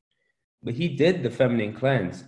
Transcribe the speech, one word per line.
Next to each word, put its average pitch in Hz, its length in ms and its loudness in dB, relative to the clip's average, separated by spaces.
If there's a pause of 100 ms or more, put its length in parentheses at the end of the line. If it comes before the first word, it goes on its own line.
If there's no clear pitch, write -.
(640)
But 123 120 -6
he 165 120 -2
did 156 360 2
the 120 60 -2
feminine 113 440 0
cleanse. 110 540 -2